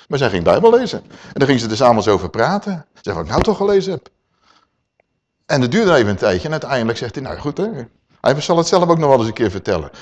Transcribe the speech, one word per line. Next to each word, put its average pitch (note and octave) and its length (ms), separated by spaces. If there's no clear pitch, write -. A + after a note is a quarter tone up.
Maar D3 100
zij C3 120
ging E2+ 140
Bijbel C3 280
lezen. A#3+ 380
En - 240
dan C#3 140
ging C3 120
ze A2+ 100
er A2 60
s'avonds A2 320
over F2+ 220
praten. E3+ 640
Ze - 80
zei, G2+ 140
"Wat E2 100
ik - 60
nou D#3 120
toch G#3 140
gelezen G3 340
heb." - 180
En C#3+ 160
het B2 100
duurde G3 220
even A#2 160
een G2+ 60
tijdje. A#2 300
En D3+ 60
uiteindelijk B2 460
zegt A#2+ 180
hij, C#3 80
"Nou B2 140
goed, D3 200
hè." G3+ 120
Hij C#3+ 200
zal F#3 160
het E3 100
zelf F3+ 220
ook E3+ 80
nog D3+ 120
wel C3+ 80
eens A2+ 100
een G#2+ 60
keer G#2+ 180
vertellen. F2+ 380